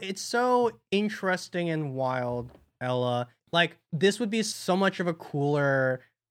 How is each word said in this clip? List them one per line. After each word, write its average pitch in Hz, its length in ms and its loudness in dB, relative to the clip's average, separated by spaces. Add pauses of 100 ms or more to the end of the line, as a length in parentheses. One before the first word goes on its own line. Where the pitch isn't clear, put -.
it's 196 180 -8
so 247 520 2 (180)
interesting 190 800 -2
and 151 240 -2
wild, 127 560 -2 (280)
Ella. 123 500 0 (240)
Like, 170 260 2 (120)
this 196 300 2
would 233 80 0
be 220 140 0
so 190 340 -2
much 190 240 2
of 175 60 -2
a 170 80 0
cooler 139 880 0 (280)